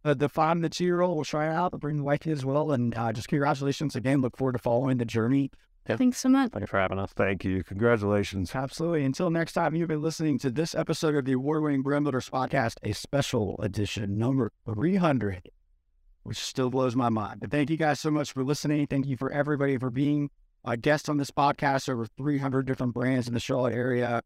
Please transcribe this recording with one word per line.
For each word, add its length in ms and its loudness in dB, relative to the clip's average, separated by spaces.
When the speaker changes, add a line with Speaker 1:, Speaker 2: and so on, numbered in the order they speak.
Speaker 1:
Uh, 120 2
the 160 2
five 220 2
and 120 2
the 60 0
two-year-old, 440 2
we'll 100 -2
try 220 -2
it 80 0
out. 180 0
We'll 60 -10
bring 200 -4
the 40 -2
white 180 2
kids 200 -2
as 60 -6
well. 260 2
And, 240 0
uh, 160 -2
just 160 -6
congratulations 680 0
again. 280 2
Look 120 -2
forward 180 0
to 60 -2
following 380 2
the 80 0
journey. 460 2
Speaker 2:
Thanks 340 2
so 120 2
much. 220 4
Speaker 3:
Thanks 180 -4
for 80 2
having 200 2
us. 160 -4
Speaker 4:
Thank 300 0
you. 180 0
Congratulations. 920 0
Speaker 1:
Absolutely. 500 -2
Until 240 0
next 240 -2
time, 220 0
you've 140 0
been 120 -2
listening 380 0
to 120 0
this 240 -4
episode 420 0
of 100 0
the 60 0
award-winning 500 0
Brand 220 0
Builders 260 -2
Podcast, 520 -2
a 100 -4
special 680 -2
edition, 540 -2
number 360 0
three 320 0
hundred, 540 0
which 160 -10
still 320 -2
blows 260 0
my 140 2
mind. 300 -4
But 100 -8
thank 180 2
you 80 0
guys 240 0
so 100 -2
much 220 0
for 100 -4
listening. 440 0
Thank 200 0
you 120 -2
for 120 -2
everybody 460 0
for 140 -2
being 400 0
a 140 -2
guest 320 2
on 80 0
this 120 -2
podcast. 600 2
Over 160 -2
three 220 -2
hundred 280 0
different 280 -2
brands 340 0
in 60 -4
the 60 0
Charlotte 340 0
area. 520 0